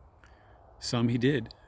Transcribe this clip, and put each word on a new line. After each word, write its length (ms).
some 300
he 100
did, 300